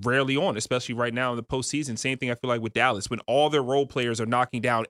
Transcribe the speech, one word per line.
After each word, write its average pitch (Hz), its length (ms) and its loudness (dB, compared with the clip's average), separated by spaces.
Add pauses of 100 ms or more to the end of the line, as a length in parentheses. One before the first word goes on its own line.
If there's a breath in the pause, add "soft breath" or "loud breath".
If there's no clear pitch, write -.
rarely 135 340 2
on, 151 200 0
especially 123 380 -4
right 120 180 -2
now 127 180 0
in 120 60 -4
the 117 60 -6
postseason. 131 540 -4
Same 131 200 -2
thing 123 120 -4
I 120 60 -2
feel 127 140 -6
like 120 120 0
with 110 120 -6
Dallas. 113 360 2
When 117 120 -4
all 143 280 4
their 147 140 2
role 135 220 2
players 120 340 -2
are 113 60 -2
knocking 123 360 0
down 113 280 2